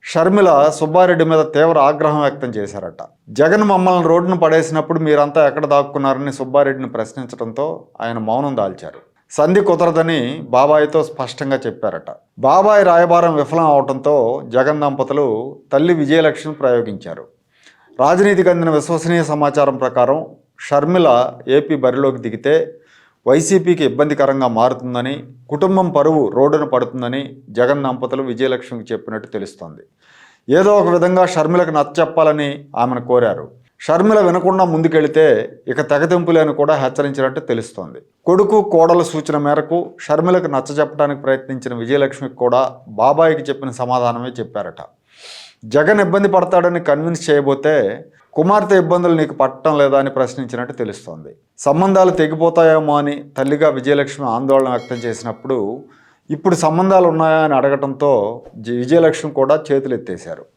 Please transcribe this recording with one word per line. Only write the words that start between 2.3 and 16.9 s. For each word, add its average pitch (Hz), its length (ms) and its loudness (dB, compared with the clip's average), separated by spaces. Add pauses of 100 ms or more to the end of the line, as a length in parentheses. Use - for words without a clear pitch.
చేశారట. 101 560 -10 (260)
"జగన్ 160 340 2
మమ్మల్ని 180 440 2
రోడ్డున 175 260 2
పడేసినప్పుడు 160 680 0
మీరంతా 147 480 2
ఎక్కడ 147 180 -2
దాక్కున్నారని" 139 680 -2
సుబ్బారెడ్డిని 131 560 -2
ప్రశ్నించడంతో 120 960 -8 (160)
ఆయన 117 160 -6
మౌనం 123 400 -4
దాల్చారు. 95 420 -6 (320)
సంధి 180 300 2
కుదరదని 165 880 0
బాబాయితో 151 540 2
స్పష్టంగా 139 600 -6
చెప్పారట. 101 400 -6 (340)
బాబాయ్ 196 460 4
రాయబారం 170 500 4
విఫలం 156 300 0
అవడంతో 139 840 0
జగన్ 131 340 0
దంపతులు 135 760 -4 (160)
తల్లి 160 200 2
విజయలక్ష్మి 156 600 0
ప్రయోగించారు. 117 720 -4 (760)